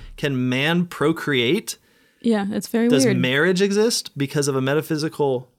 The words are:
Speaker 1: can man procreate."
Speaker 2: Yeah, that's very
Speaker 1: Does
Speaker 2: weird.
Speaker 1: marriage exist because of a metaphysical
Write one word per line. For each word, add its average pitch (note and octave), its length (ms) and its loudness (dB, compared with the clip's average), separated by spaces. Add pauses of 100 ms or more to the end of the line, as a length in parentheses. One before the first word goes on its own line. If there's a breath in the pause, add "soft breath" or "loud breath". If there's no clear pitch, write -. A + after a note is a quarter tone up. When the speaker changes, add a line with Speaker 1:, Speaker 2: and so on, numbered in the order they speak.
(160 loud breath)
Speaker 1:
can C3 320 -2
man D3+ 380 0
procreate." D3 920 0 (440 soft breath)
Speaker 2:
Yeah, G#3+ 260 0
that's G#3 220 -6
very A#3 180 2
Speaker 1:
Does C4 160 4
Speaker 2:
weird. G#3+ 140 2
Speaker 1:
marriage D3 440 2
exist G#3 540 0
because C#3+ 320 -2
of C#3 80 -2
a C3 60 0
metaphysical D3 960 -2